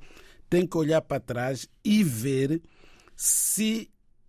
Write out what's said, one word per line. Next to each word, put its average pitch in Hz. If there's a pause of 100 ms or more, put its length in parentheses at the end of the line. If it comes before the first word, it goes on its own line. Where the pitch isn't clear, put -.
(480)
tem 175
que 170
olhar 156
para 139
trás 127 (160)
e 214
ver 135 (540)
se - (400)